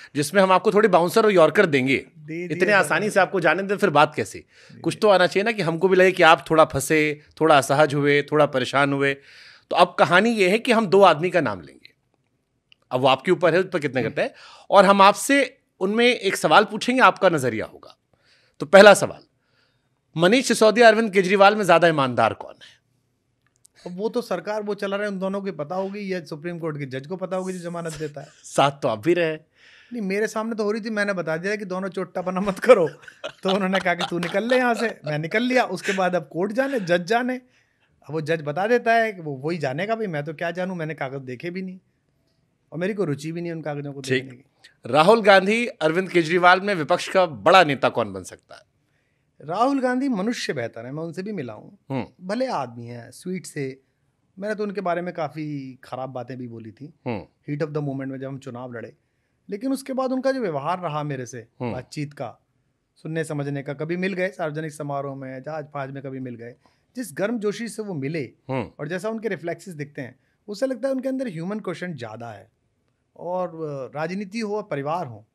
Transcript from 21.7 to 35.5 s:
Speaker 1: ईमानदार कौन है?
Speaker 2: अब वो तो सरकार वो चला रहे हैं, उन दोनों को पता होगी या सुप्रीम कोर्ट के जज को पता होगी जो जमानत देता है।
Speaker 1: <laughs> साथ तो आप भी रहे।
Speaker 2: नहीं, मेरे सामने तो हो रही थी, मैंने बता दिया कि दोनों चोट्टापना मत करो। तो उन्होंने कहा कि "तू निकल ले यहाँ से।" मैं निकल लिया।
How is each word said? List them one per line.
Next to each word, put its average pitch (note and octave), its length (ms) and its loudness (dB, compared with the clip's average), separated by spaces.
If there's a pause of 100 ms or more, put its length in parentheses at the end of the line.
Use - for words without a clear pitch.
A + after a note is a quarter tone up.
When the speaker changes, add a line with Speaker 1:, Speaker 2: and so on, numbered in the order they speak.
Speaker 1:
ईमानदार B2 460 2
कौन - 200 -18
है? - 280 -20 (1040)
Speaker 2:
अब F3+ 120 -12
वो G#3+ 100 -4
तो A#3+ 140 -4
सरकार G#3 400 -6
वो G#3 120 -4
चला G3 220 -4
रहे G#3 100 -4
हैं, G3+ 60 -4
उन F#3+ 80 -8
दोनों G3 220 -4
को F#3+ 100 -6
पता D3+ 220 -8
होगी G3 380 -6
या F3+ 120 -6
सुप्रीम E3 340 -10
कोर्ट D#3 200 -6
के C#3+ 80 -8
जज C3 200 -10
को F#3 100 -10
पता F#3 200 -8
होगी F#3 160 -6
जो F#3 60 -10
जमानत E3+ 340 -8
देता D3 280 -10
है। D3 100 -20
Speaker 1:
<laughs> - 140 -20
साथ D3 260 4
तो D3 180 -6
आप A2 100 -2
भी D#3 160 2
रहे। E3 200 0 (580)
Speaker 2:
नहीं, A#3+ 100 -8
मेरे G3 240 -2
सामने A3 280 -6
तो G#3+ 100 -4
हो G3+ 60 0
रही A3 100 -4
थी, A3 100 -8
मैंने G3+ 220 -2
बता D#3+ 240 -4
दिया G3 200 -4
कि G#3+ 80 -8
दोनों F#3 240 -6
चोट्टापना F#3 520 -6
मत G3 180 -4
करो। G3 300 4 (540)
तो F#3+ 120 -2
उन्होंने F#3+ 260 -2
कहा F3 140 -2
कि F3 160 -6
"तू F3 80 -6
निकल G3 300 -4
ले B3+ 80 2
यहाँ B3 180 2
से।" G#3+ 300 -6
मैं D3+ 140 -4
निकल E3+ 240 -2
लिया। B3 220 2